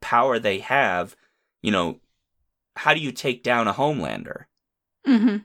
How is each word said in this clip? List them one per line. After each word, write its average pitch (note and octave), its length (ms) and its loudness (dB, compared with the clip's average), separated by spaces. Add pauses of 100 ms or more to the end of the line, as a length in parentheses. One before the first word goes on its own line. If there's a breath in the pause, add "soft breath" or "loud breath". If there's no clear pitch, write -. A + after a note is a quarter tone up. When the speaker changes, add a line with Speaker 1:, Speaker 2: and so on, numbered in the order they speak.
Speaker 1:
power A#2+ 380 2
they G2+ 220 -2
have, F#2+ 560 0 (460)
you G#2 100 -2
know, F2 260 -2 (760)
how D#3 180 2
do D#3+ 60 -2
you C#3+ 100 -4
take B2 320 -4
down A#2+ 240 0
a G2 80 0
Homelander? G#2+ 680 -4 (640)
Speaker 2:
Mm-hmm. G#3+ 380 4